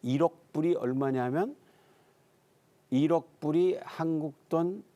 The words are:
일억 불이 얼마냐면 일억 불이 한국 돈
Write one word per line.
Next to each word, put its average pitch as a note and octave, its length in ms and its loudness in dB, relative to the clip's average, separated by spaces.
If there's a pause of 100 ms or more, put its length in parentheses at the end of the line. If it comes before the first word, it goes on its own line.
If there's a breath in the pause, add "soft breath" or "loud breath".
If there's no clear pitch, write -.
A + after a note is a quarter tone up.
일억 C#3+ 500 0
불이 E3 220 2
얼마냐면 C3+ 800 -2 (1300 soft breath)
일억 D#3 500 0
불이 E3+ 420 0
한국 D#3+ 520 -4 (140)
돈 F3 360 0 (120)